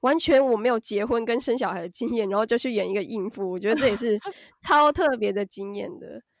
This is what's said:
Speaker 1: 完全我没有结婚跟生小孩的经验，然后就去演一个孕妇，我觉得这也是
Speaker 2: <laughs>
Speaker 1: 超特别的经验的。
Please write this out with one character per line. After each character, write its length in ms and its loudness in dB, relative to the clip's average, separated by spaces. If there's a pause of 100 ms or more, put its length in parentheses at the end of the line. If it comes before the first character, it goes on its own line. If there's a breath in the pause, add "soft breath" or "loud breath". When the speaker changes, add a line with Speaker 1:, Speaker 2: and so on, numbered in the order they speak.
Speaker 1:
完 180 2
全 260 6
我 120 4
没 120 0
有 100 2
结 260 -2
婚 200 0
跟 160 0
生 180 0
小 120 -2
孩 120 -6
的 60 -8
经 260 -6
验， 140 0
然 100 0
后 80 2
就 100 0
去 160 -2
演 160 -2
一 60 -4
个 80 -2
孕 260 -6
妇， 220 -6
我 80 -6
觉 100 -2
得 60 2
这 140 2
也 80 0
是 240 0
Speaker 2:
<laughs> 420 -16
Speaker 1:
超 280 6
特 160 0 (120)
别 140 0
的 120 -2
经 300 -12
验 240 -8
的。 240 -16 (180)